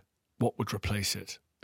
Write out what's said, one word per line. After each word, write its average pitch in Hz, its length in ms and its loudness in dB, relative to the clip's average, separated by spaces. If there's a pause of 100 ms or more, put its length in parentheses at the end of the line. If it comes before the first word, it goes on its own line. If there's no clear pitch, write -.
(380)
what 117 200 2
would 110 140 -2
replace 98 420 0
it. 95 240 -10 (260)